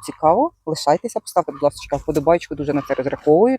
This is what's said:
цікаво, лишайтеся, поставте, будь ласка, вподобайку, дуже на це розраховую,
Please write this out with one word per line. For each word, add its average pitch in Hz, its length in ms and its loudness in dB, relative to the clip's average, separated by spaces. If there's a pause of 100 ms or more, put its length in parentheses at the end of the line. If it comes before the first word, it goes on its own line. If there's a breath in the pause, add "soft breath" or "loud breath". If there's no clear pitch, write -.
цікаво, 208 460 2 (140)
лишайтеся, 160 540 -2
поставте, - 320 -2
будь 143 100 -10
ласка, - 340 -2
вподобайку, 151 580 0
дуже 143 180 -6
на 143 100 -2
це - 120 -4
розраховую, 156 640 2